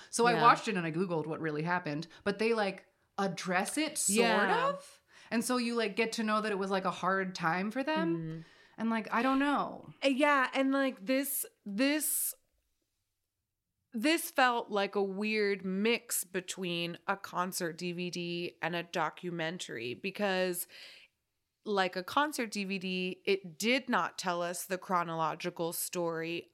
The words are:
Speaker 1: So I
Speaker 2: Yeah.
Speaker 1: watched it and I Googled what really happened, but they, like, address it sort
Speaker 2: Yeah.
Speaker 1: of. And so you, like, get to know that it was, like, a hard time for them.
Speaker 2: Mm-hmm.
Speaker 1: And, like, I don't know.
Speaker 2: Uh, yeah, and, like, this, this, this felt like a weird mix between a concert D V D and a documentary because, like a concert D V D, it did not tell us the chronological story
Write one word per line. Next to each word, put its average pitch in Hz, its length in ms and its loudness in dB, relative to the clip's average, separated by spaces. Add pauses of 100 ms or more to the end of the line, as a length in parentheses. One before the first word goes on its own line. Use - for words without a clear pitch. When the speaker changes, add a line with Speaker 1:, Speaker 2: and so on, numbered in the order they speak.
(100)
Speaker 1:
So 233 160 4
I 240 60 6
Speaker 2:
Yeah. 220 100 4
Speaker 1:
watched 233 240 8
it 208 100 0
and 175 100 0
I 160 40 -2
Googled 165 360 0
what 156 140 -4
really 151 220 -2
happened, 160 440 -2 (180)
but 196 140 0
they, 226 160 2
like, 196 320 -2 (320)
address 190 580 0
it 302 220 -2
sort 202 200 2
Speaker 2:
Yeah. 233 520 4
Speaker 1:
of. - 300 -10 (300)
And 226 140 0
so 247 140 0
you, 233 160 -2
like, 220 200 0
get 220 180 0
to 233 100 -2
know 214 180 2
that 214 100 -2
it 196 80 0
was, 190 120 -2
like, 190 160 2
a 180 40 0
hard 185 440 0
time 175 360 0
for 262 120 -4
them. 262 340 0
Speaker 2:
Mm-hmm. 160 240 -6 (380)
Speaker 1:
And, 220 120 0
like, 226 220 -2
I 214 100 2
don't 269 160 4
know. 269 540 0 (100)
Speaker 2:
Uh, 277 60 4
yeah, 277 460 4
and, 269 180 2
like, 269 320 0
this, 262 400 0 (220)
this, 277 680 0 (1600)
this 302 360 2
felt 247 400 2
like 202 240 0
a 202 80 2
weird 202 600 0
mix 202 600 0
between 175 840 -4
a 196 100 0
concert 180 600 -4
D 175 160 -4
V 175 180 -4
D 175 520 -6
and 165 120 -4
a 170 80 -2
documentary 165 1120 -4
because, 185 760 -2 (1000)
like 190 280 2
a 185 80 -4
concert 277 480 0
D 202 140 -4
V 190 140 -4
D, 185 480 -4
it 190 320 0
did 254 320 2
not 185 260 0
tell 175 240 -2
us 175 240 -4
the 185 140 -4
chronological 170 960 -2
story 165 800 -4